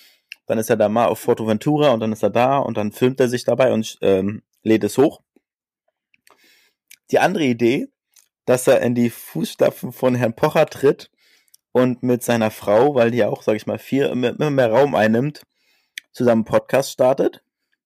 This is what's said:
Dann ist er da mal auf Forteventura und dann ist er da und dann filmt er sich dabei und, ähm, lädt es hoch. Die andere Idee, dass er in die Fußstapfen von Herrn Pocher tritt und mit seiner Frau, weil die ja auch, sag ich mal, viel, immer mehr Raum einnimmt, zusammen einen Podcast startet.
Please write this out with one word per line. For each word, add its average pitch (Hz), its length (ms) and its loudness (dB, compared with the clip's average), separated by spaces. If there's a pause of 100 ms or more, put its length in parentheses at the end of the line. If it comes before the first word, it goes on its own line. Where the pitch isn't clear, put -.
(460)
Dann 113 120 -4
ist 110 120 -6
er 120 60 2
da 107 120 2
mal 110 180 0
auf 110 120 -2
Forteventura 120 720 0
und 113 100 0
dann 110 120 -4
ist 107 100 -6
er 104 80 0
da 127 280 0
und 117 180 -4
dann 104 160 -4
filmt 131 280 -2
er 127 80 2
sich 120 160 -6
dabei 123 280 2
und, 110 300 -4
ähm, 98 400 0 (200)
lädt 110 220 2
es - 140 -2
hoch. 147 240 0 (1900)
Die 123 80 2
andere 170 260 0
Idee, 123 440 0 (560)
dass 127 220 0
er 131 160 4
in 120 120 0
die 120 160 0
Fußstapfen - 840 -6
von 127 220 0
Herrn 120 220 -2
Pocher 151 300 2
tritt - 440 -2 (600)
und 127 300 0
mit 123 200 0
seiner 113 280 0
Frau, 120 440 2
weil 117 160 2
die 120 80 -4
ja 107 100 2
auch, 135 140 -6
sag 110 140 0
ich 107 100 -10
mal, 110 120 -6
viel, 135 260 -2
immer 131 460 -4
mehr 131 200 0
Raum 135 240 2
einnimmt, 113 480 0 (720)
zusammen 117 280 2
einen 107 120 -6
Podcast 127 400 0
startet. - 500 0 (440)